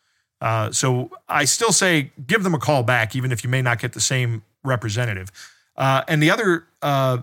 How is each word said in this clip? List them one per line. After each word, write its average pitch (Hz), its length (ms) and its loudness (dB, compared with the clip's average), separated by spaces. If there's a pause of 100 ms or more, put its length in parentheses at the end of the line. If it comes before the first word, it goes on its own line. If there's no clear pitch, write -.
(420)
Uh, 113 300 -2
so 127 380 0 (180)
I 147 180 0
still 226 260 2
say 170 400 2 (160)
give 202 160 2
them 180 100 2
a 147 60 0
call 139 240 2
back, 113 320 2
even 127 160 -2
if 113 120 -4
you 120 60 -4
may 131 140 0
not 117 160 0
get 123 140 -6
the 117 60 -8
same 117 440 -2 (200)
representative. 110 680 -4 (440)
Uh, 135 320 2
and 151 140 2
the 156 80 6
other, 190 380 0 (160)
uh, 135 400 0